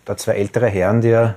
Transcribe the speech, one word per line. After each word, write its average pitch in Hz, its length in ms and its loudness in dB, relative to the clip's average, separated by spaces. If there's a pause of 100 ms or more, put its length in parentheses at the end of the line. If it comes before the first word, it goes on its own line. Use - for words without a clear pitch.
da 101 100 -8
zwei - 180 -4
ältere 107 340 -2
Herren 101 340 0
dir 113 360 2